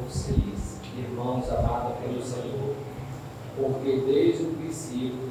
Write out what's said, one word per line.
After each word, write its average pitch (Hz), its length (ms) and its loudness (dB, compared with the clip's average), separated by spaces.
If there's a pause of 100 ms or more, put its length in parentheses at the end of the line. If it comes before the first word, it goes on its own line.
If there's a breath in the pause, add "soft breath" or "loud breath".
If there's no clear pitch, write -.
vocês, - 720 2 (160)
irmãos 123 560 -2
amados - 460 2
pelo 123 260 -4
Senhor, - 520 -4 (800)
porque 131 500 2
desde 143 380 6
o 160 100 -2
princípio 127 760 -4